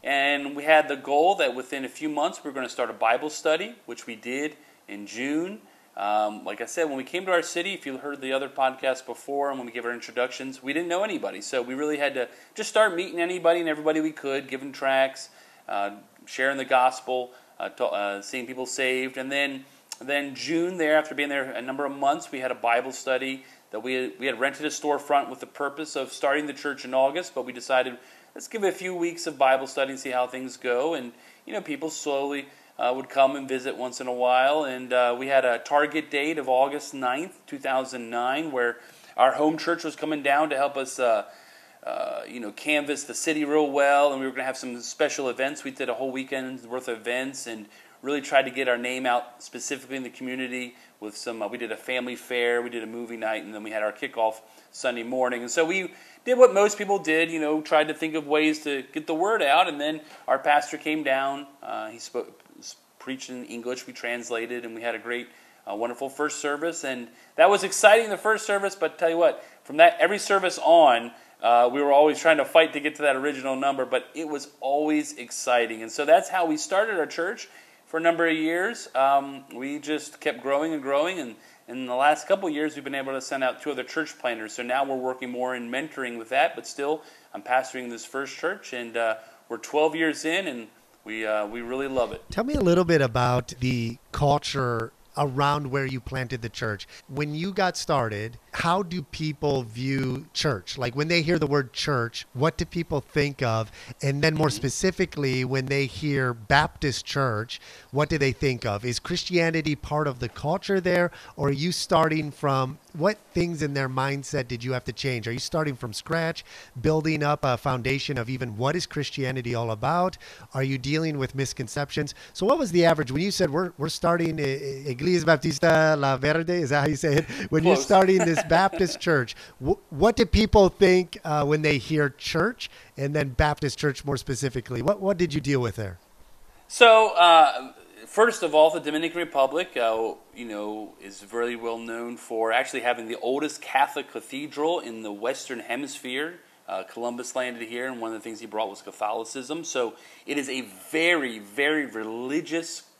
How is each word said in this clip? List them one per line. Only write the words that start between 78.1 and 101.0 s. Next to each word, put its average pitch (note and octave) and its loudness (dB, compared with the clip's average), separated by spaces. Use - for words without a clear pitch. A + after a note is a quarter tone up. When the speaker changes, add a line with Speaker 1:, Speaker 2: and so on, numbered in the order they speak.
Speaker 1:
of D#3+ 2
years. F3 -2
Um, C#3 2
we C#3 -6
just D3 -6
kept B2 -4
growing C#3+ 0
and D3 -4
growing, D3 0
and A#2+ -8
in B2+ -8
the B2 -4
last D3 2
couple G3 2
of D3+ -4
years, D3 -2
we've C#3 -12
been C#3 -8
able C3+ -4
to C3 -4
send C3 -4
out B2+ -2
two D3+ -4
other B2+ -4
church D3+ -6
planters. A2+ -4
So B2 -8
now B2+ 0
we're C3+ -4
working B2+ -4
more B2+ -4
in A#2+ -8
mentoring C3 -6
with A2+ -12
that, C#3+ 2
but - -12
still, D3+ -4
I'm G2+ -12
pastoring B2+ -2
this A2+ -12
first C3+ -8
church, F#3 -6
and, A#2 -8
uh, A2+ 0
we're A#2 -6
twelve D3+ 2
years D#3 0
in, F3 0
and A#2 -8
we, A2 -6
uh, G#2+ 0
we A#2 -10
really C3 -4
love B2 0
it. - -12
Speaker 2:
Tell A3 -2
me D4 -4
a C#4+ 2
little F3+ 4
bit E3 4
about B2 2
the A#2+ 0
culture C3 0
around C#3+ 0
where C3+ -2
you C3 -4
planted B2+ -6
the A2+ -8
church. G#2+ -6
When D3 -4
you F3 -4
got F3+ 0
started, A#2 -2
how F3 0
do F3 -6
people C#3+ -2
view C3 -4
church? B2+ -2
Like, B2 -2
when D3+ -2